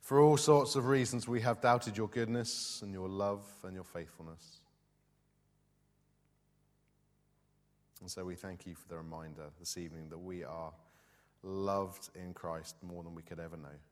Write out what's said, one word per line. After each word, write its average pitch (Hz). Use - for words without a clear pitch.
for 139
all 151
sorts 143
of 123
reasons, 123
we 117
have 120
doubted 120
your 110
goodness 117
and 101
your 92
love 202
and 92
your 92
faithfulness. 82
And 92
so 92
we 90
thank 90
you 87
for -
the 87
reminder 80
this -
evening 80
that 82
we 90
are 80
loved 98
in 90
Christ 82
more 87
than 85
we 82
could 80
ever 82
know. 76